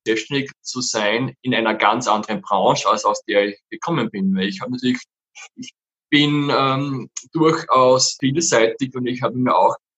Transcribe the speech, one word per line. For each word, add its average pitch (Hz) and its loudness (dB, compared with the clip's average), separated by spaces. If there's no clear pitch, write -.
selbstständig 139 -4
zu - -8
sein 113 -2
in 127 -2
einer 110 0
ganz 113 0
anderen 107 -2
Branche, 101 0
als 107 0
aus 104 0
der 101 2
ich 101 -12
gekommen 120 -4
bin. 95 -2
Weil 95 0
ich 98 -6
habe 127 -8
natürlich, 127 -2
ich - -16
bin, 147 2
ähm, 135 -2
durchaus 131 2
vielseitig 131 0
und 123 -4
ich 123 -4
habe 127 -2
mir 127 0
auch 98 4